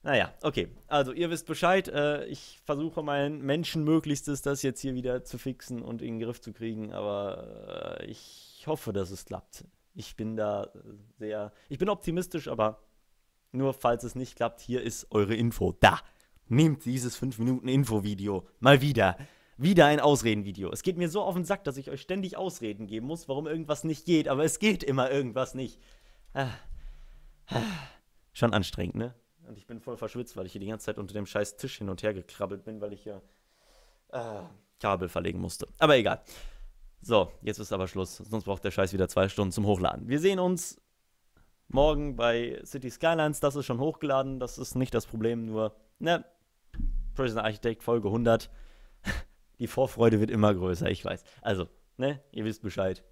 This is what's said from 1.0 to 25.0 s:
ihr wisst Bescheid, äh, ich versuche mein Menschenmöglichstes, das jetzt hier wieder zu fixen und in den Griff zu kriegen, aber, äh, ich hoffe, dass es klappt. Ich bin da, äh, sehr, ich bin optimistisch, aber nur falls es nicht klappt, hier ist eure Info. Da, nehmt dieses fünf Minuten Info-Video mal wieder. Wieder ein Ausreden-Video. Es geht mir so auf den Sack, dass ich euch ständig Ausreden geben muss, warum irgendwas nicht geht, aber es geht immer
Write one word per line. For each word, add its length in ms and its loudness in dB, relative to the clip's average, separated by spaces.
ihr 160 -2
wisst 180 -4
Bescheid, 420 2
äh, 380 0
ich 380 -14
versuche 380 -2
mein 400 0
Menschenmöglichstes, 960 0
das 220 -2
jetzt 180 -2
hier 140 -4
wieder 300 -4
zu 120 -12
fixen 460 -8
und 180 -8
in 180 -6
den 20 -6
Griff 200 -6
zu 140 -14
kriegen, 400 -8
aber, 1040 -6
äh, 60 -10
ich 600 -20
hoffe, 280 -4
dass 160 -2
es 160 -12
klappt. 400 -14
Ich 220 -14
bin 200 -6
da, 280 -2
äh, 40 -12
sehr, 340 -6
ich 80 -8
bin 140 0
optimistisch, 580 -4
aber 340 0
nur 220 0
falls 300 0
es 100 -8
nicht 220 -10
klappt, 240 -2
hier 220 -4
ist 280 -6
eure 240 4
Info. 380 0
Da, 260 8
nehmt 380 4
dieses 280 -2
fünf 240 -6
Minuten 300 0
Info-Video 800 0
mal 200 10
wieder. 380 4
Wieder 300 8
ein 140 6
Ausreden-Video. 720 2
Es 100 -8
geht 160 0
mir 100 0
so 140 -2
auf 140 -2
den 80 -2
Sack, 180 -2
dass 140 -4
ich 120 -12
euch 120 -8
ständig 360 -6
Ausreden 520 -6
geben 180 -6
muss, 220 -8
warum 180 -4
irgendwas 380 -4
nicht 200 -4
geht, 220 4
aber 160 2
es 160 2
geht 240 2
immer 300 2